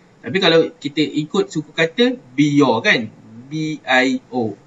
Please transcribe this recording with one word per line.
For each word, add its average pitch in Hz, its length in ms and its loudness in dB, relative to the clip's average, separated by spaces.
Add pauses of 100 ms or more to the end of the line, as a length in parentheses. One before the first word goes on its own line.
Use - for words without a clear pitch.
(200)
Tapi 127 180 -6
kalau 165 400 4
kita 147 240 -4
ikut 151 480 -2
suku 151 240 -8
kata, 240 440 0 (160)
bio 143 500 2
kan? 143 260 0 (400)
B 156 320 -6
I 127 480 0
O 110 240 -4 (120)